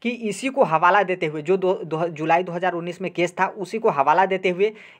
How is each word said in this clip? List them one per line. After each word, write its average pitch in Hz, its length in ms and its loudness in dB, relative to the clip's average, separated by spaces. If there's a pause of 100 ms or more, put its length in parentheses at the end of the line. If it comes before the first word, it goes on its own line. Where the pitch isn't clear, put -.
कि 233 80 -2
इसी 233 380 -6
को 269 140 2
हवाला 175 400 4
देते 185 240 -2
हुए, 151 160 -6
जो 170 140 2
दो, 185 180 0
दो, 165 340 -4
जुलाई 165 340 0
दो 180 100 -8
हज़ार 175 200 -2
उन्नीस 175 280 -8
में 180 100 -6
केस 170 300 -2
था, 190 60 2
उसी 208 320 -8
को 185 120 0
हवाला 151 360 4
देते 185 240 0
हुए 196 220 0 (280)